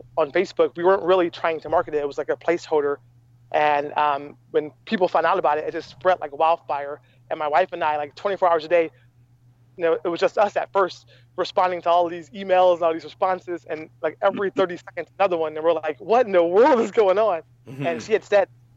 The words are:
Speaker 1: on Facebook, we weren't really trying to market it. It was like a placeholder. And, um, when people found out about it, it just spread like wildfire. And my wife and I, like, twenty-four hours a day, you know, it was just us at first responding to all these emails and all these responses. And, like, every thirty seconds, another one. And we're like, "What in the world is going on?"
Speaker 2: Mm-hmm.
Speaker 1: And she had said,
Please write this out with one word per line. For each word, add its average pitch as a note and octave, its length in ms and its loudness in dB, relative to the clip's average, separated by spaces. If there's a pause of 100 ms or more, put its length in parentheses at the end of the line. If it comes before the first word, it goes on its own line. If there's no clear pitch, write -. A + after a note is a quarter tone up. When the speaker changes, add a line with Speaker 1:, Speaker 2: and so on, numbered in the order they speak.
(180)
Speaker 1:
on D3+ 140 0
Facebook, E3+ 440 0
we E3+ 80 -6
weren't F#3+ 200 4
really F3+ 260 2
trying E3 320 -4
to D3+ 80 -14
market E3 240 -2
it. D3 60 -2
It C#3+ 80 -4
was C#3 100 -8
like D3+ 120 -8
a D3 60 0
placeholder. D3 600 -2 (540)
And, D3 460 0
um, C#3+ 380 -2 (160)
when D3+ 200 -2 (140)
people G#3 220 0
found E3 180 0
out F3+ 140 2
about D3+ 200 0
it, D#3 80 -8
it D#3 40 -6
just D#3 200 -10
spread F3+ 280 0
like C#3+ 180 -10
wildfire. D3 640 -2 (300)
And D#3+ 100 -4
my D3+ 80 -4
wife E3+ 240 2
and E3+ 120 -6
I, D3+ 140 -2
like, D3 180 -8
twenty-four F#3+ 360 0
hours D#3+ 140 0
a - 20 -14
day, E3 220 2 (880)
you F3+ 80 -6
know, E3 180 2
it F#3+ 40 -4
was E3+ 120 -4
just F#3 180 0
us G3+ 200 0
at - 160 -6
first F#3+ 320 -2 (320)
responding F3+ 460 -2
to F3 60 0
all F3 200 2
these E3+ 220 -10
emails F#3 440 4
and E3 80 -4
all E3 100 2
these E3 120 -8
responses. F#3 640 -6
And, D#3 200 -10 (120)
like, D#3+ 200 -4
every G3 300 0
thirty F3+ 260 -2
seconds, E3 400 -14
another F#3 200 0
one. D#3 180 -4
And D#3 80 -8
we're E3 100 2
like, D#3 260 -4
"What A3+ 260 2
in G3 60 -8
the F3+ 120 6
world A3+ 360 4
is A3 120 -2
going G3 260 2
on?" G3 240 0 (260)
Speaker 2:
Mm-hmm. C3+ 200 -10
Speaker 1:
And E3+ 160 -6
she G#3+ 100 -2
had G3 100 0
said, G3 260 0 (280)